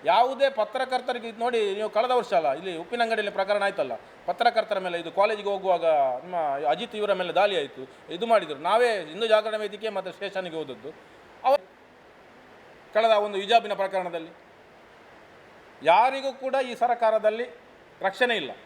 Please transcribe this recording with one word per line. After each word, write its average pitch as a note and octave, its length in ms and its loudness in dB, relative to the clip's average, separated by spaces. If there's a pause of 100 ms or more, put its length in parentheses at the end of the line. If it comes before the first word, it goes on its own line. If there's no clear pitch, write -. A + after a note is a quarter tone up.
ಯಾವುದೇ B3 440 4
ಪತ್ರಕರ್ತರಿಗೆ B3 760 -2
ಇದು A3 120 -10
ನೋಡಿ, A3+ 360 0
ನೀವು G#3+ 140 -4
ಕಳೆದ A#3 220 0
ವರ್ಷ A#3+ 220 0
ಅಲ್ಲ D3+ 200 2
ಇಲ್ಲಿ F3 240 -6
ಉಪ್ಪಿನಂಗಡಿಯಲ್ಲಿ A3 540 -2
ಪ್ರಕರಣ G3+ 320 0
ಆಯ್ತಲ್ಲ, D#3 320 -2 (300)
ಪತ್ರಕರ್ತರ G#3 540 0
ಮೇಲೆ F3 200 -4
ಇದು E3 120 -8
ಕಾಲೇಜಿಗೆ G3+ 380 2
ಹೋಗುವಾಗ F#3 360 0
ನಮ್ಮ D3 800 0
ಅಜಿತ್ F#3+ 280 -2
ಇವರ G#3 180 0
ಮೇಲೆ F3+ 200 -2
ದಾಳಿ G3 240 4
ಆಯ್ತು, C3+ 560 -8
ಇದು F#3 120 -6
ಮಾಡಿದ್ರು. F#3+ 320 2
ನಾವೇ G#3 520 0
ಹಿಂದೂ G#3 180 -6
ಜಾಗರಣ G#3+ 280 2
ವೇದಿಕೆ G#3 340 -6
ಮತ್ತು F#3 220 -6
ಸ್ಟೇಷನ್ಗೆ F#3+ 440 -8
ಹೋದದ್ದು. C3+ 340 -10 (540)
ಅವ-, C4+ 180 4 (1300)
ಕಳೆದ A3+ 180 6
ಒಂದು G#3 260 2
ಹಿಜಾಬಿನ G#3 360 2
ಪ್ರಕರಣದಲ್ಲಿ F3+ 720 -4 (1400)
ಯಾರಿಗೂ B3+ 520 4
ಕೂಡ B3+ 220 -4 (140)
ಈ A#3+ 60 -8
ಸರ್ಕಾರದಲ್ಲಿ A3+ 720 0 (560)
ರಕ್ಷಣೆ A3+ 400 0
ಇಲ್ಲ. A#2+ 100 -8 (140)